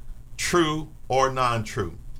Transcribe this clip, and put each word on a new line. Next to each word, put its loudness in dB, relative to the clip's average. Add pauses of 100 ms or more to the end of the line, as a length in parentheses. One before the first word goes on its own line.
(380)
true 2 (180)
or 4
non-true. 0 (220)